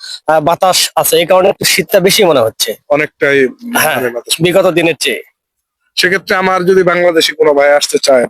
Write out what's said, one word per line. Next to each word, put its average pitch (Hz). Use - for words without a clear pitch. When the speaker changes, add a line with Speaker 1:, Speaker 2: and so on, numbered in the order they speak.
Speaker 1:
আহ, 156
বাতাস 170
আছে, 160
এই 170
কারণে 180
একটু -
শীতটা -
বেশি 190
মনে 151
হচ্ছে। 113
Speaker 2:
অনেকটাই 143
Speaker 1:
হ্যাঁ, 143
Speaker 2:
মানে 123
বাতাস। 117
Speaker 1:
বিগত 180
দিনের 165
চেয়ে। 117
Speaker 2:
সেক্ষেত্রে 185
আমার 185
যদি 190
বাংলাদেশে 175
কোনো 156
ভাই 143
আসতে 147
চায়, 127